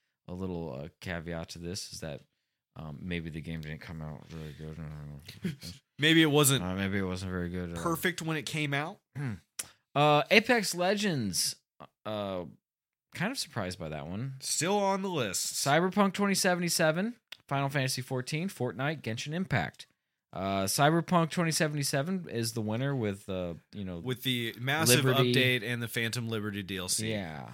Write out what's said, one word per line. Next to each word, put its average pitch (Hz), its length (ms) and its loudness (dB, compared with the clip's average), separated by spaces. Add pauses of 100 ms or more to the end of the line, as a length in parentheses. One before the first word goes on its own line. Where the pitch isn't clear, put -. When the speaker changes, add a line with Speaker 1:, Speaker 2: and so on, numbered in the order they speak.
(280)
Speaker 1:
A 90 60 -10
little, 85 500 -6
uh, 80 40 -10 (120)
caveat 85 500 -6
to 85 100 -12
this 87 340 -8
is 87 60 -12
that, 73 220 -10 (540)
um, 78 240 -10
maybe 85 300 -4
the 80 120 -8
game 82 200 -6
didn't 76 200 -10
come 80 200 -10
out 78 220 -10 (100)
really 78 240 -10
good. 76 960 -10 (260)
Speaker 2:
<laughs> - 200 -18
Maybe 160 240 8
it 151 80 6
wasn't 139 320 6
Speaker 1:
Uh, 92 100 -2
maybe 98 240 0
it 98 80 0
wasn't 92 260 -4
very 87 180 -2
good 90 240 -6
at 85 40 -4
all. 85 60 -6
Speaker 2:
perfect 170 400 -2
when 160 120 -2
it 143 120 -6
came 151 260 -2
out. 156 240 -4 (180)
Speaker 1:
Hmm. 131 180 -4 (600)
Uh, 147 380 6
Apex 214 420 4
Legends. 175 840 0 (500)
Uh, 98 400 -4 (680)
kind 190 180 -2
of 277 60 -8
surprised 92 400 -4
by 85 120 -6
that 76 180 -6
one. 117 320 -6
Speaker 2:
Still 180 400 0
on 196 240 2
the 196 60 -4
list. 117 440 -2
Speaker 1:
Cyberpunk 180 600 4
twenty 202 200 2
seventy-seven, 175 800 2 (320)
Final 139 220 0
Fantasy 135 320 0
fourteen, 135 480 -2
Fortnite, 131 520 -2
Genshin 117 320 -4
Impact. 156 520 -2 (480)
Uh, 98 300 0
Cyberpunk 160 640 4
twenty 165 220 0
seventy-seven 151 800 0
is 117 220 -2
the 117 80 -2
winner 120 340 0
with, 104 340 -2
uh, 90 240 -2 (200)
you 101 100 -8
know, 90 160 -6
Speaker 2:
With 123 240 -6
the 120 360 0
massive 147 460 4
Speaker 1:
Liberty. 131 300 4
Speaker 2:
update 127 280 4
and 120 200 -4
the 113 60 -4
Phantom 113 400 -2
Liberty 104 340 -4
D 95 140 -6
L 92 100 -4
C. 110 240 -2
Speaker 1:
Yeah. 78 420 -6